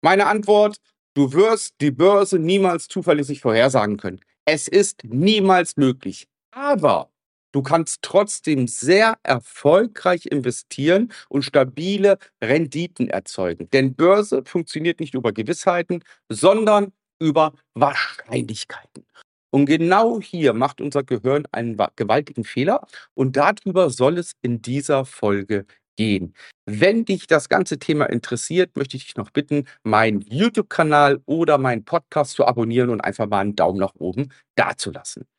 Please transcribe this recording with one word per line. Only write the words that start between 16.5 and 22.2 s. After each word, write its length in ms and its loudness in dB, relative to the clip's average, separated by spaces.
über 360 0
Wahrscheinlichkeiten. 1300 -6
Und 140 4
genau 540 2
hier 320 0
macht 300 -4
unser 200 -4
Gehirn 480 -2
einen 280 -6
wa-, 180 0
gewaltigen 480 -2